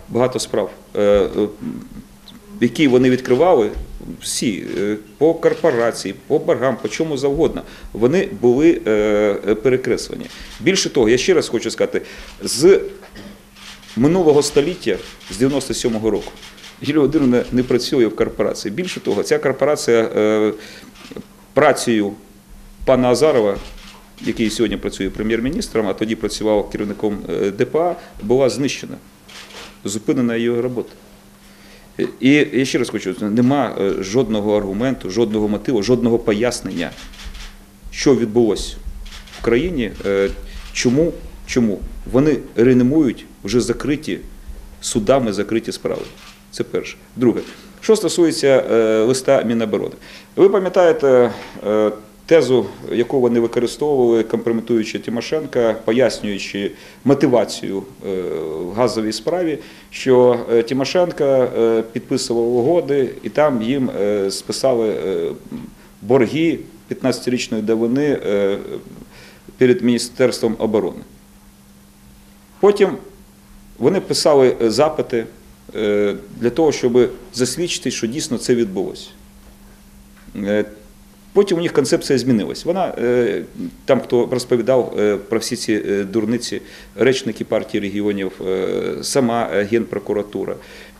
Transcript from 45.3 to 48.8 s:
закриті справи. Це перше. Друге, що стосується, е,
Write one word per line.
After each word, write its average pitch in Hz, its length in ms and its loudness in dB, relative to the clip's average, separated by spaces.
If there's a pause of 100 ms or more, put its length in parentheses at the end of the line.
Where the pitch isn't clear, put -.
закриті 104 380 -2
справи. - 300 -6 (500)
Це - 120 -6
перше. - 340 -8 (180)
Друге, 117 260 2 (400)
що 220 140 4
стосується, 156 760 2
е, 110 320 4